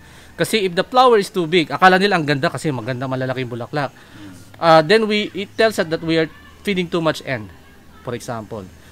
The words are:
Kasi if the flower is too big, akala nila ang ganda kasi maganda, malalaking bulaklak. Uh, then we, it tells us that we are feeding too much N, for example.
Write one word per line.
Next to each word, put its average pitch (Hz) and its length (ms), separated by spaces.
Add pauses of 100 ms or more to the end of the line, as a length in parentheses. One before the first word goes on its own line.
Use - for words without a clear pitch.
(380)
Kasi 190 320
if 170 80
the 185 80
flower 254 320
is 196 160
too 170 160
big, 156 240
akala 185 240
nila 190 240
ang 143 80
ganda 143 240
kasi 147 160
maganda, 127 400
malalaking 127 400
bulaklak. 123 400 (680)
Uh, 160 300
then 214 240
we, 208 240
it 202 240
tells 220 240
us 165 80
that 165 160
we 160 160
are 160 80 (320)
feeding 180 240
too 170 160
much 156 240
N, 110 240 (560)
for 123 80
example. 113 480 (300)